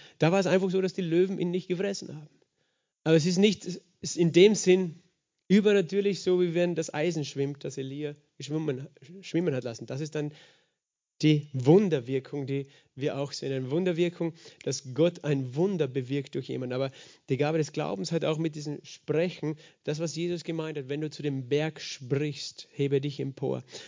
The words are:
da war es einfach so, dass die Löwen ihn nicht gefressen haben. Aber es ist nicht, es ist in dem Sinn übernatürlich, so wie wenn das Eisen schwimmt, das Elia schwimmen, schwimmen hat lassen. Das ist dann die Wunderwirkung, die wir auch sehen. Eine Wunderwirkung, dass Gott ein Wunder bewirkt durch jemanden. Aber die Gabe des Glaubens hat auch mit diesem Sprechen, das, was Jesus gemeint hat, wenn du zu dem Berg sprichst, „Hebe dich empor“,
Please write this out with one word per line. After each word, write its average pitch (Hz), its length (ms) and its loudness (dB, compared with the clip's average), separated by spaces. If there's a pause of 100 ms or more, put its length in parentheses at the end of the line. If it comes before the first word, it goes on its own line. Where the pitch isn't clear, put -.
(180)
da 156 120 4
war 190 80 4
es 190 80 2
einfach 185 240 2
so, 185 100 0
dass 185 140 -2
die 190 80 -4
Löwen 180 360 2
ihn 175 120 -2
nicht 180 180 -4
gefressen 190 460 -4
haben. 151 140 -16 (760)
Aber 160 120 6
es 156 100 4
ist 180 120 2
nicht, 202 280 4
es 180 140 -10 (200)
ist - 160 -8
in 165 160 4
dem 190 220 10
Sinn 185 420 2 (520)
übernatürlich, 202 720 4
so 180 180 4
wie 175 140 2
wenn 175 200 2
das 160 180 -4
Eisen 160 320 0
schwimmt, 139 400 -4
das 139 140 -10
Elia 143 360 -8 (240)
schwimmen, 143 480 -4 (360)
schwimmen 165 320 -2
hat 127 100 -4
lassen. 117 220 -10
Das 131 140 -8
ist 156 140 -8
dann 147 180 -6 (920)
die 151 300 4
Wunderwirkung, 135 920 2
die 139 200 -4 (280)
wir 131 240 -4
auch 143 140 -6
sehen. 135 200 -6
Eine 131 180 -4
Wunderwirkung, 170 640 0 (280)
dass 135 320 -6
Gott 170 300 2
ein 135 320 0
Wunder 170 320 0
bewirkt 135 460 -4
durch 139 140 -6
jemanden. 127 260 -6
Aber 131 180 -2 (360)
die 135 80 0
Gabe 147 220 2
des 151 140 -2
Glaubens 170 400 -4
hat 160 120 0
auch 151 140 0
mit 160 160 -2
diesem 151 300 -8
Sprechen, 156 720 -4 (280)
das, 151 140 -4
was 160 160 -4
Jesus 170 300 -4
gemeint 160 340 -6
hat, 131 100 -8
wenn 143 120 -4
du 156 100 -4
zu - 120 -14
dem 135 260 -4
Berg 151 320 0
sprichst, 143 920 -6
„Hebe 139 280 0
dich 143 200 -4
empor“, 131 440 -4 (240)